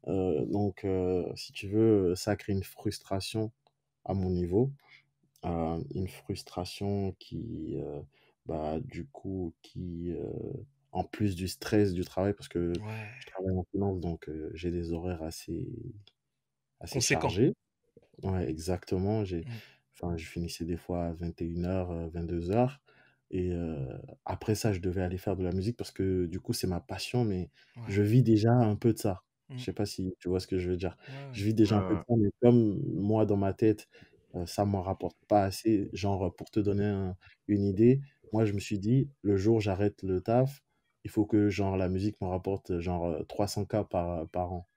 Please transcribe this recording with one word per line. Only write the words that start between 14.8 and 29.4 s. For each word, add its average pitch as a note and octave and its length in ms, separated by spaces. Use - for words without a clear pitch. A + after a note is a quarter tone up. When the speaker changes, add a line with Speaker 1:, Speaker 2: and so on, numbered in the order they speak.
Speaker 1:
horaires E2+ 320
assez, - 460
assez - 140
Speaker 2:
Conséquents. B2+ 340
Speaker 1:
chargés. A#2 240
Ouais, F#2+ 260
exactement. F#2 720
J'ai, F2+ 220
Speaker 2:
Mm. A2+ 140
Speaker 1:
enfin, F2 240
je D#2+ 80
finissais E2+ 400
des F2 100
fois F2 300
à E2+ 80
vingt E2+ 280
et F2 40
une E2+ 200
heures, F2+ 260
euh, E2 180
vingt-deux E2+ 420
heures. B2 300
Et, F2+ 220
euh, D#2+ 440
après G2 300
ça, G#2+ 180
je F2+ 80
devais F#2 200
aller F2+ 160
faire F#2 200
de F#2+ 80
la F2 80
musique F#2+ 240
parce - 140
que, F#2 340
du E2+ 160
coup, - 100
c'est - 160
ma F2 140
passion, A#2+ 420
mais F#2 260
Speaker 2:
Ouais. A#2 100
Speaker 1:
je G2+ 140
vis A2 220
déjà A2 280
un A#2 240
peu A2+ 160
de G#2+ 60
ça. F#2+ 260